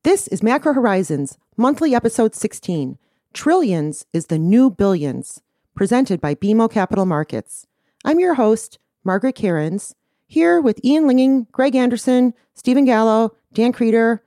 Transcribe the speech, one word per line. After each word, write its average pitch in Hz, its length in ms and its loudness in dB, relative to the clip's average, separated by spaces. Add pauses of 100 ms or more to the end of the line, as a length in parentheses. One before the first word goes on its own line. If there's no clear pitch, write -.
This 370 240 0
is - 160 -4
Macro 269 300 0
Horizons, 190 640 -2 (180)
monthly 277 400 0
episode 233 400 0
sixteen, 147 640 -6 (340)
Trillions 190 800 -2
is 165 140 -4
the 165 120 -2
New 208 320 4
Billions, 160 720 -4 (340)
presented 233 440 0
by 147 160 -4
B 202 160 -2
M 220 80 2
O 226 80 2
Capital 196 380 -2
Markets. 151 640 -6 (360)
I'm 320 160 0
your 359 140 0
host, 220 460 -2 (260)
Margaret 202 300 -2
Cairns, 175 600 -4 (320)
here 339 320 2
with 254 240 -2
Ian 302 240 2
Linging, 262 460 2
Greg 262 200 0
Anderson, 247 600 0 (200)
Stephen 262 300 0
Gallo, 226 500 2 (200)
Dan 233 180 0
Creeder 226 560 0